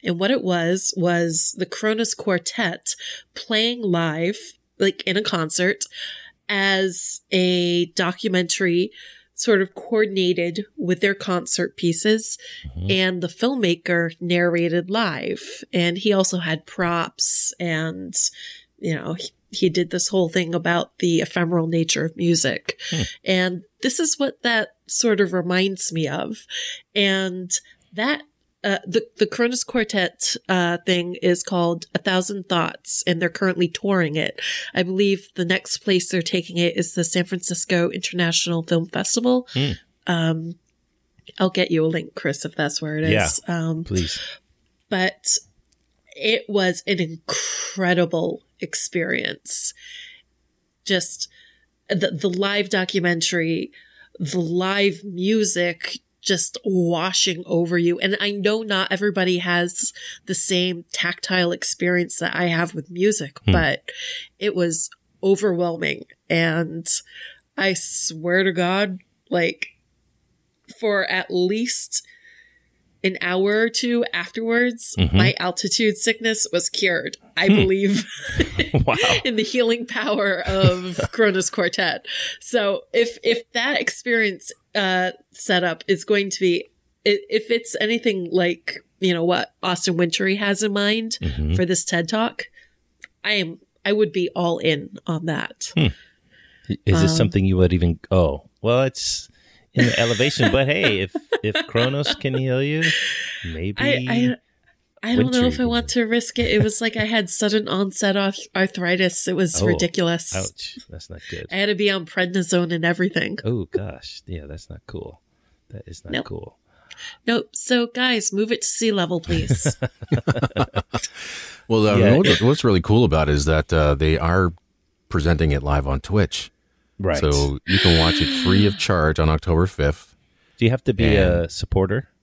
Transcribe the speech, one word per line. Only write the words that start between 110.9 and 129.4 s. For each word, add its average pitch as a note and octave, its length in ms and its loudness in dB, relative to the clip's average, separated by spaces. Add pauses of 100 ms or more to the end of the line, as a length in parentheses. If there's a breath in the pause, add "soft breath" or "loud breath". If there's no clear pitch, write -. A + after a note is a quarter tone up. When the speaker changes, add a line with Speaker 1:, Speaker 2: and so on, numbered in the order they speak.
Speaker 2:
not E2+ 80 -12 (100)
good. - 220 -10
Speaker 1:
I E3+ 60 -6
had G3+ 100 0
to G#3 80 0
be G3+ 160 2
on F#3 160 -4
prednisone F3+ 640 0
and E3 100 -2
everything. F3+ 640 0
Speaker 2:
Oh, G#2+ 200 -2
gosh. - 600 -8
Yeah, D#2+ 220 -10
that's D2 220 -14
not E2+ 180 -16
cool. - 340 -14 (480)
That - 180 -16
is - 160 -18
not F#2 80 -14
Speaker 1:
Nope. - 140 -6
Speaker 2:
cool. - 320 -14 (720 loud breath)
Speaker 1:
Nope. A3+ 260 0
So, A#3+ 340 0
guys, A#3+ 460 -2
move G#3+ 180 0
it - 120 -2
to - 40 0
sea A3+ 240 2
level, F3 300 0
please. D3+ 600 0
Speaker 2:
<laughs> B2+ 60 -2 (1800 loud breath)
Speaker 3:
Well, A2 200 4
uh, G2+ 100 6
Speaker 2:
Yeah. G2+ 200 8
Speaker 3:
what, - 240 4
what's C3 220 4
really G2 180 6
cool A2+ 220 6
about D#2 240 4
it D2 80 4
is C#2+ 100 2
that, D#2 280 2
uh, D2+ 200 4
they D#2 240 2
are F2 360 2 (560)
presenting D#2+ 420 2
it C#2 120 0
live C#2+ 220 0
on C2+ 140 0
Twitch. - 500 0 (500)
Speaker 2:
Right. F2+ 200 0
Speaker 3:
So C#2+ 480 2
you F#2+ 120 2
can E2+ 200 6
watch D#2+ 220 2
it C4 220 -2
free G2 220 6
of G2+ 120 2
charge D#2 420 2
on D#2 100 4
October E2 380 2